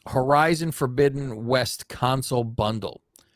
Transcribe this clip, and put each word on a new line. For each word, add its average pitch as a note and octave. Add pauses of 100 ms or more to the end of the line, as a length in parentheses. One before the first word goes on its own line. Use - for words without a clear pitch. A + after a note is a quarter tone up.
Horizon D#3
Forbidden C3+
West B2
console B2+
bundle. A2 (340)